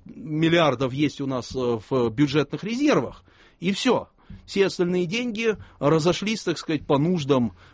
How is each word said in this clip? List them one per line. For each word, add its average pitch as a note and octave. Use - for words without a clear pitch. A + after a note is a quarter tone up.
миллиардов D3+
есть C#3+
у C#3
нас, C3
э, B2
в B2
бюджетных C#3+
резервах, A#3
и F3
всё. G3
Все G3
остальные F3+
деньги A3
разошлись, D#3+
так E3
сказать, -
по C#3+
нуждам, C#3